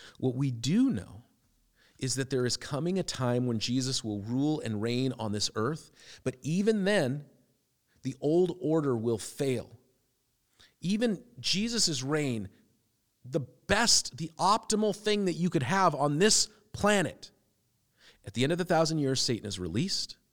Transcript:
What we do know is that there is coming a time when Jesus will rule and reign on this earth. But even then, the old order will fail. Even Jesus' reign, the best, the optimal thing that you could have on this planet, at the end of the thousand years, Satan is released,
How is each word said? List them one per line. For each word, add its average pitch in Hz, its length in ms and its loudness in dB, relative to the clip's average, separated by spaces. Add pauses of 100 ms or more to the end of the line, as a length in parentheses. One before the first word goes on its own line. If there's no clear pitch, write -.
(180)
What 127 180 -2
we 135 160 -2
do 151 380 2
know 104 340 -6 (720)
is 123 180 -4
that 131 140 -4
there 127 160 0
is 117 100 -2
coming 170 420 -2
a 180 60 0
time 123 420 0
when 117 140 0
Jesus 127 420 -2
will 104 200 -4
rule 139 400 0
and 110 200 -4
reign 123 380 0
on 110 140 -2
this 104 220 -2
earth. 127 360 -4 (320)
But - 180 -4
even 196 440 0
then, 147 400 2 (800)
the 131 180 -6
old 175 400 2
order 151 340 2
will 113 220 0
fail. - 600 -4 (1000)
Even 202 420 0 (200)
Jesus' 180 600 0
reign, 135 440 -2 (800)
the 135 160 -2
best, - 720 0
the 160 240 -8
optimal 208 560 2
thing 208 300 -2
that 175 80 0
you 170 160 0
could 175 140 0
have 175 300 2
on 143 260 0
this - 280 4 (240)
planet, 202 600 0 (920)
at - 80 -14
the 120 100 0
end 147 100 2
of 175 40 -2
the 180 80 -2
thousand 160 340 2
years, 135 200 0
Satan 110 260 -2
is 95 140 -8
released, 98 560 -4 (180)